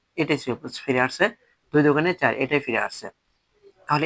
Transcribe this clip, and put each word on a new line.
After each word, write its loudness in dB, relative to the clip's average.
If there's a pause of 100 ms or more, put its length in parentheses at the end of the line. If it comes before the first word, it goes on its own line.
(220)
এটাই 0
ফি-, -8
ফিরে 2
আসছে। -2 (460)
দুই 4
দুগুণে 4 (100)
চার, 4 (100)
এটাই 0
ফিরে -2
আসছে। -14 (800)
তাহলে 0